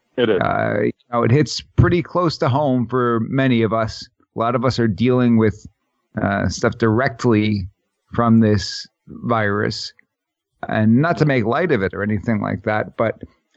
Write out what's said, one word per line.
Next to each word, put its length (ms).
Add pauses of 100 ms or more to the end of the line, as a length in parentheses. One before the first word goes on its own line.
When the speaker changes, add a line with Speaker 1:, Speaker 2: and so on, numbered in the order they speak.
(160)
Speaker 1:
It 140
is. 100
Speaker 2:
uh, 440
you 80 (200)
know, 120
it 60
hits 300
pretty 420
close 360
to 100
home 380
for 420
many 340
of 100
us. 360 (260)
A 40
lot 160
of 100
us 140
are 100
dealing 480
with, 300 (540)
uh, 280
stuff 300
directly 880 (460)
from 280
this 460 (220)
virus. 840 (760)
And 340
not 160
to 60
make 200
light 280
of 100
it 120
or 100
anything 360
like 240
that, 320
but 260 (340)